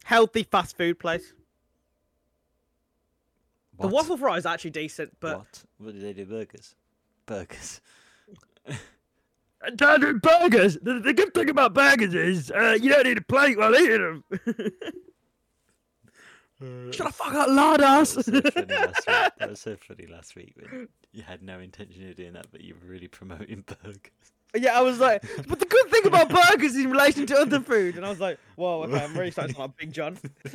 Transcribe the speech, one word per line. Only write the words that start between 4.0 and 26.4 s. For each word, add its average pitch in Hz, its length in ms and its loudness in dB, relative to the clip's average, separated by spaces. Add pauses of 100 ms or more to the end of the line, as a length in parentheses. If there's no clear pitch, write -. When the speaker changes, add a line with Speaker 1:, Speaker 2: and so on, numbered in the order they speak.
Speaker 1:
fry 240 200 -2
is - 80 -6
actually 165 260 -6
decent, 156 480 -12
but 160 180 -8
Speaker 2:
What? - 260 -20 (140)
What 107 160 -18
do 101 60 -18
they 101 140 -12
do? 98 120 -14
Burgers? 104 500 -16 (500)
Burgers. - 560 -14 (880)
<laughs> 143 100 -12 (1000)
Speaker 1:
Dad, 285 460 2
burgers! 240 600 4
The, 247 180 -4
the 247 140 -2
good 370 200 0
thing 311 160 0
about 262 240 2
burgers 247 400 4
is, 170 380 -2
uh, 220 300 2
you 262 80 2
don't 277 160 6
need 240 120 0
a 196 40 -6
plate 262 360 2
while 220 180 4
eating 226 260 4
'em. 165 220 -6 (220)
<laughs> 214 260 -6 (1900)
Speaker 2:
Uh, 123 320 -16
Speaker 1:
Shut - 140 -6
the - 80 -6
fuck 277 220 -8
up, 285 140 2
lard 294 320 6
ass! 285 340 6
Speaker 2:
That 262 120 -4
was 240 120 0
so 285 160 0
funny 440 320 -2
last - 180 -6
week. 381 280 0
Speaker 1:
<laughs> - 40 -20
Speaker 2:
That - 140 -8
was 104 100 -16
so 107 140 -10
funny - 320 -20
last 85 280 -20
week - 220 -20
when 254 300 -18 (240)
you 202 100 -20
had 90 220 -20
no 92 160 -18
intention 92 500 -20
of 85 60 -20
doing 87 180 -18
that, 85 180 -20
but - 100 -20
you 87 120 -20
were 87 160 -20
really 90 180 -18
promoting 92 540 -18
<laughs> - 220 -20
burgers. 101 180 -20 (540)
Speaker 1:
Yeah, 240 200 0
I 247 60 4
was 254 180 0
like, 247 220 2 (260)
"But - 120 -8
the 370 80 -2
good 453 240 4
thing 427 160 4
about 330 220 4
burgers 320 460 4